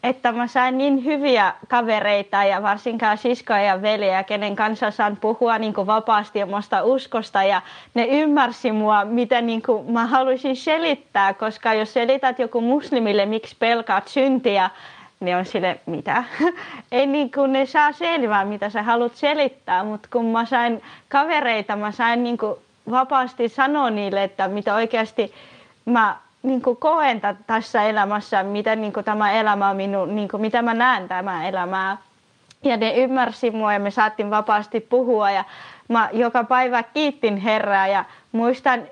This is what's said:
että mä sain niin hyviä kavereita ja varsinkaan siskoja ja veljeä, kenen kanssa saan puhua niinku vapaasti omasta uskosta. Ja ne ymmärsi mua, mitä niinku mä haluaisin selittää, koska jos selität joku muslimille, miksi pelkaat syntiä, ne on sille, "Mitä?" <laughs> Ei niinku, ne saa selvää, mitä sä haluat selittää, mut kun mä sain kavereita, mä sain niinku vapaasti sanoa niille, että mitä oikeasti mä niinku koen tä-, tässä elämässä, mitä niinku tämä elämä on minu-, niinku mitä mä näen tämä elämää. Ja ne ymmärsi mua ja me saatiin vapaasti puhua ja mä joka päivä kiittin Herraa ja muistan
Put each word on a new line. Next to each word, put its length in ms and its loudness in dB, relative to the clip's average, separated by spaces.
että 280 0
mä 140 -2
sain 320 2
niin 260 2
hyviä 500 2
kavereita 760 2
ja 180 2
varsinkaan 560 0
siskoja 440 0
ja 200 2
veljeä, 400 0
kenen 340 -4
kanssa 340 0
saan 260 -2
puhua 420 0
niinku 280 -4
vapaasti 560 0
omasta 400 -2
uskosta. 600 0
Ja 200 2
ne 120 2
ymmärsi 680 2
mua, 320 2
mitä 360 0
niinku 480 -2
mä 180 0
haluaisin 500 0
selittää, 760 0
koska 400 -2
jos 180 -2
selität 460 0
joku 220 -2
muslimille, 680 0
miksi 320 -6
pelkaat 500 0
syntiä, 600 2
ne 160 -2
on 80 -2
sille, 420 -2
"Mitä?" 380 -4
<laughs> 520 -4
Ei 140 2
niinku, 400 0
ne 200 2
saa 260 2
selvää, 520 0
mitä 260 -6
sä 120 -4
haluat 320 0
selittää, 680 -2
mut 220 -8
kun 180 -2
mä 200 0
sain 380 -2
kavereita, 680 0
mä 160 -6
sain 300 0
niinku 360 -4
vapaasti 580 0
sanoa 420 2
niille, 340 -2
että 240 -4
mitä 260 -2
oikeasti 600 -2
mä 320 4
niinku 300 0
koen 460 2
tä-, 140 -2
tässä 360 0
elämässä, 600 0
mitä 340 -2
niinku 260 -6
tämä 300 0
elämä 380 2
on 60 -2
minu-, 300 -2
niinku 320 -4
mitä 240 -2
mä 120 0
näen 340 0
tämä 400 -4
elämää. 480 -4
Ja 140 2
ne 180 0
ymmärsi 560 0
mua 220 -2
ja 60 0
me 120 -2
saatiin 400 0
vapaasti 500 0
puhua 500 2
ja 140 -2
mä 240 2
joka 320 0
päivä 380 2
kiittin 540 -2
Herraa 500 2
ja 180 0
muistan 600 0